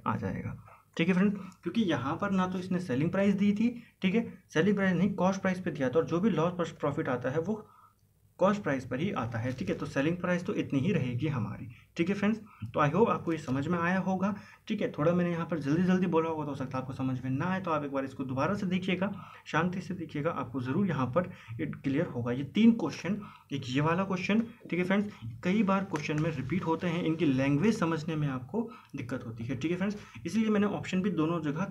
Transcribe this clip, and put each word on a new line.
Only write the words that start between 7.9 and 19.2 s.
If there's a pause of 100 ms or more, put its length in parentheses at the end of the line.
कॉस्ट
प्राइस
पर
ही
आता
है।
ठीक
है,
तो
सेलिंग
प्राइस
तो
इतनी
ही
रहेगी
हमारी। (300)
ठीक
है
फ्रेंड्स, (260)
तो
I
hope
आपको
ये
समझ
में
आया
होगा। (340)
ठीक
है,
थोड़ा
मैंने
यहाँ
पर
जल्दी
जल्दी
बोला
होगा,
तो
हो
सकता
है
आपको
समझ
में
ना
आए,
तो
आप
एक
बार
इसको
दोबारा
से
देखिएगा, (360)